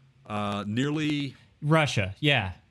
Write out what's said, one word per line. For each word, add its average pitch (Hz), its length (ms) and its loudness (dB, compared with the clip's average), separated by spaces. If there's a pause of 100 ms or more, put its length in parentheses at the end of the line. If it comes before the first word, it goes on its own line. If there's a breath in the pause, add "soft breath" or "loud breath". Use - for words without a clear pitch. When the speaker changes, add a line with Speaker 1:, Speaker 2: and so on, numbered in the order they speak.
(260 soft breath)
Speaker 1:
uh, 104 420 -4
nearly 143 680 -2 (260 soft breath)
Speaker 2:
Russia, 143 580 2
yeah. 120 340 2 (180)